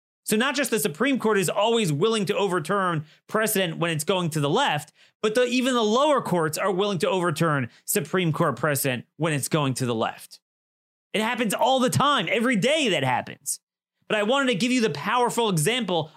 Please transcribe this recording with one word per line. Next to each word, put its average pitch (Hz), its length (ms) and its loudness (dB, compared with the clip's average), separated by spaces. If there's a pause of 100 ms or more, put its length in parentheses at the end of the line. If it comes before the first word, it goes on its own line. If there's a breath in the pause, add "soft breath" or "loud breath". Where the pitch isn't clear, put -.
(240)
So 214 120 2
not 262 180 2
just 277 160 -2
the 226 80 0
Supreme 233 400 0
Court 214 200 2
is 196 100 0
always 220 420 2
willing 202 360 0
to - 100 -2
overturn 180 680 0 (220 loud breath)
precedent 190 500 -2
when 170 120 0
it's 160 140 -4
going 180 260 0
to 156 100 -4
the 143 100 0
left, 190 420 0 (300 soft breath)
but 214 120 0
the, 247 100 4
even 247 280 0
the 240 100 2
lower 254 380 4
courts 156 380 -2
are 196 120 -2
willing 196 280 0
to 202 100 0
overturn 165 640 0 (160 loud breath)
Supreme 180 440 0
Court 151 260 0
precedent 131 500 -2 (100)
when 156 160 -2
it's 135 160 -4
going 147 240 0
to 123 140 -2
the 120 80 0
left. - 440 -6 (760)
It 208 80 0
happens 226 320 -2
all 247 260 2
the 247 80 2
time, 254 420 2
every 233 260 0
day 262 340 0
that 147 140 0
happens. - 560 -4 (460)
But 214 100 -2
I 208 60 0
wanted 262 240 0
to 240 120 0
give 240 140 0
you 254 80 2
the 220 80 0
powerful 214 640 -2
example 180 680 -2